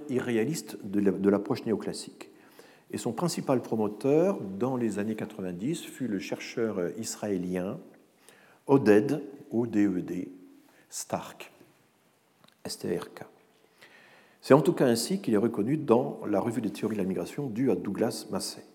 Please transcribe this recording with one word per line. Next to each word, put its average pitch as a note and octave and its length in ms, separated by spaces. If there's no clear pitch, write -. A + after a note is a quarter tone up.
irréaliste B2 760
de G2+ 160
la, G2 140
de F#2+ 180
l'approche G2+ 340
néoclassique. - 640
Et G#2 80
son A#2 140
principal D3 500
promoteur, C3+ 760
dans G#2+ 360
les A2 220
années G#2+ 160
quatre-vingt-dix, G#2+ 720
fut - 240
le G2 100
chercheur A2+ 640
israélien F#2+ 800
Oded, C3 560
O A#2 160
D G#2 160
E F#2 180
D, F2 300
Stark, - 640
S - 140
T F2+ 200
R - 160
K. - 80
C'est - 140
en D3+ 60
tout E3 120
cas D#3+ 140
ainsi B2 340
qu'il A2 140
est G2+ 40
reconnu A2+ 380
dans C3 520
la G2+ 120
revue A#2 200
des G2+ 100
théories A2 260
de G2 60
la F#2 60
migration F2+ 380
due A#2+ 240
à F#2+ 60
Douglas - 560
Massey. - 320